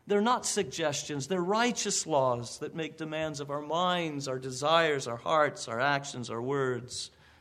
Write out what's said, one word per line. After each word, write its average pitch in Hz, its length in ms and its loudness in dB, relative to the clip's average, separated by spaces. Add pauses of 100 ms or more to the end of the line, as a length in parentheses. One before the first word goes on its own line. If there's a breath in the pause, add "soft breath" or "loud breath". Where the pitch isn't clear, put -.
They're 202 140 4
not 233 260 2
suggestions, 147 800 -2
they're 185 120 0
righteous 214 680 0
laws 127 520 2
that 147 160 -8
make 156 220 -6
demands 156 420 -4
of 143 120 -6
our 147 100 -4
minds, 160 680 0
our 131 120 -4
desires, 143 680 2
our 120 100 -4
hearts, 151 500 2
our 117 120 -4
actions, 135 520 0
our 117 100 -4
words. 127 680 -2 (300 soft breath)